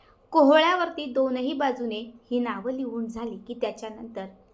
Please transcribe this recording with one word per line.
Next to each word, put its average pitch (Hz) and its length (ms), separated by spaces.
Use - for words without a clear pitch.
कोहळ्यावरती 320 720
दोनही 262 480
बाजूने 247 480
ही 247 80
नावं 233 340
लिहून 233 340
झाली 220 300
की 240 80
त्याच्यानंतर 220 720